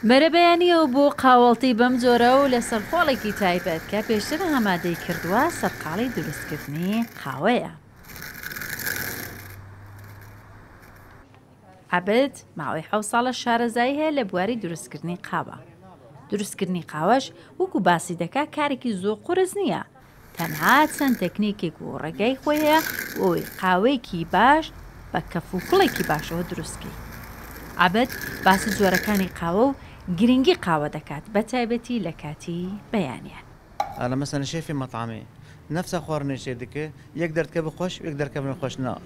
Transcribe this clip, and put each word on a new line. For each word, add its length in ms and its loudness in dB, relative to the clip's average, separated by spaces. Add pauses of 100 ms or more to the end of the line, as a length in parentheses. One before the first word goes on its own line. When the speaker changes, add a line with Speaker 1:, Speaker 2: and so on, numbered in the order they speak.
Speaker 1:
بەرەبەیانیەوە 760 6 (100)
بۆ 100 6 (160)
قاوەڵتی 580 6
بەم 220 4
جۆرە 360 6
و 160 4
لەسەر 360 0
خۆڵێکی 520 0
تایبەت 480 0
کە 180 -2
پێشتر 320 0 (120)
ئامادەی 520 0
کردووە، 400 0 (160)
سەرقاڵی 480 -4 (100)
دروستکردنی 880 -4 (160)
قاوەیە. 520 -2 (4000)
عەبد 380 2 (240)
ماوەی 320 -6
حەوت 220 -2
ساڵە 300 2
شارەزایی 580 0
هەیە 180 0
لە 120 0
بواری 340 -2
دروستکردنی 540 -8 (100)
قاوە. 300 -6 (760)
دروستکردنی 520 -4 (100)
قاوەش، 320 2 (340)
وەکو 280 0
باسی 340 2
دەکا، 220 -2 (120)
کارێکی 360 -2 (100)
زۆر 240 -2
قورس 340 2
نییە. 220 0 (560)
تەنها 400 2 (180)
چەند 260 2
تەکنیکێک 600 -2
و 220 -8
ڕێگای 380 0
خۆی 240 2
هەیە، 140 6 (400)
ئەوەی 260 2 (160)
قاوەیەکی 600 2 (120)
باش 320 6 (460)
بە 80 0 (120)
کەف 240 -6
و 120 -2
کوڵێکی 420 2
باشەوە 420 -4
دروستکەی. 440 -10 (880)
عەبد 260 4 (360)
باسی 320 4
جۆرەکانی 640 2
قاوە 300 2
و 60 -2 (440)
گرنگی 360 6 (100)
قاوە 320 0
دەکات، 260 -12 (100)
بە 160 2
تایبەتی 560 -2
لە 160 -6
کاتی 400 -8 (300)
بەیانیان. 540 -4 (540)
Speaker 2:
ئەلە 220 -2
مەسەن 300 -4
شێفی 300 -6
مەطعەمێ، 400 -8 (540)
نەفسە 300 -4
خواردنێ 380 -4
شێ 180 -6
دکە، 240 -8 (360)
یەک 160 -2
دەردکە 280 -2
بخۆش، 280 -6 (120)
یەک 140 -6
دەردکە 240 -4
بنەخۆش 320 -6 (100)
نا. 100 -4 (100)